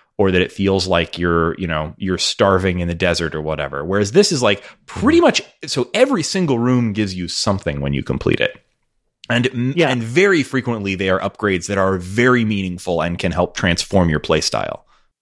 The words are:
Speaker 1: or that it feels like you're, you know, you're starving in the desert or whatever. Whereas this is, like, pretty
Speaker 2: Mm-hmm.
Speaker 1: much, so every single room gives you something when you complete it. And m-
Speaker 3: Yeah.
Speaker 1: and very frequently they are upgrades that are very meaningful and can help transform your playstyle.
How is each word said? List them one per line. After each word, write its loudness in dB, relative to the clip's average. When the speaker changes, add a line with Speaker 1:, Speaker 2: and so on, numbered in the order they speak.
Speaker 1:
or 2
that 4
it -2
feels 0
like 0
you're, 0
you -4
know, -4
you're -4
starving 2
in -2
the -2
desert -2
or -6
whatever. -6
Whereas 0
this 4
is, -2
like, 2
pretty 0
Speaker 2:
Mm-hmm. 6
Speaker 1:
much, 2
so -4
every 2
single 0
room 2
gives -2
you -6
something -2
when -2
you -2
complete 0
it. -2
And 0
m- -4
Speaker 3:
Yeah. 2
Speaker 1:
and -2
very 2
frequently -2
they 0
are 2
upgrades -2
that -2
are 2
very 2
meaningful -2
and -2
can -2
help 0
transform 2
your 2
playstyle. -2